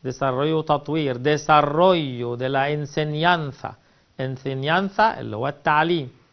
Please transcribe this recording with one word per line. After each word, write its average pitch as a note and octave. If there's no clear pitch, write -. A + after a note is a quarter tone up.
desarrollo C#3
تطوير، D3
desarrollo D3
de B2+
la C#3
enseñanza، D3+
enseñanza C#3+
اللي A2
هو B2
التعليم. D3+